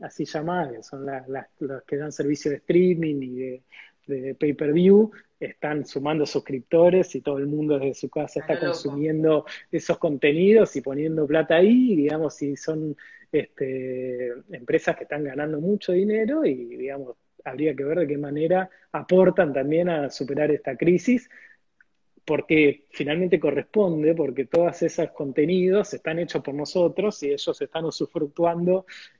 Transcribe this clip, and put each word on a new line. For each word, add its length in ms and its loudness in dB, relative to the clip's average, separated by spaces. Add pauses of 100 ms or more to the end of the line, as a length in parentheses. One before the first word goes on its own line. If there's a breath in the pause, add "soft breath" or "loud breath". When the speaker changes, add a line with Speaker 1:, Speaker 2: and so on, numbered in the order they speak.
Speaker 1:
así 240 -10
llamadas, 480 -4
que 120 -14
son 200 -14
las, 240 -10
las, 200 -10 (100)
las 240 -10
que 140 -6
dan 160 -8
servicio 400 -2
de 60 -6
streaming 640 2
y 140 -10
de, 260 -10 (440 loud breath)
de 300 -8
pay-per-view, 760 4 (300 loud breath)
están 440 -6
sumando 400 -2
suscriptores 920 2
y 40 -8
todo 180 -4
el 100 -4
mundo 320 0
desde 140 -2
su 140 -8
casa 320 -6
Speaker 2:
Está 140 -2
Speaker 1:
está 120 -2
Speaker 2:
loco. 140 -2
Speaker 1:
consumiendo 680 0 (260 loud breath)
esos 260 -2
contenidos 760 4
y 60 -4
poniendo 440 -2
plata 300 2
ahí, 380 6
y, 20 2
digamos, 400 0
si 200 -4
son, 400 -6 (360 loud breath)
este, 960 -4 (240)
empresas 440 -2
que 60 -16
están 220 -6
ganando 360 -6
mucho 300 -2
dinero 540 0
y, 100 2 (220)
digamos, 400 -10 (280)
habría 300 -2
que 80 -8
ver 160 -2
de 80 0
qué 120 -4
manera 520 -2 (220 soft breath)
aportan 600 4
también 360 0
a 220 -2
superar 420 -2
esta 240 -4
crisis, 520 2 (960 loud breath)
porque 680 2
finalmente 500 0
corresponde, 720 2
porque 300 -2
todos 380 0
esos 300 -2
contenidos 840 0
están 240 -6
hechos 240 -4
por 100 -8
nosotros 680 -2
y 100 -2
ellos 300 -4
están 240 -6
usufructuando, 1000 -2 (360 loud breath)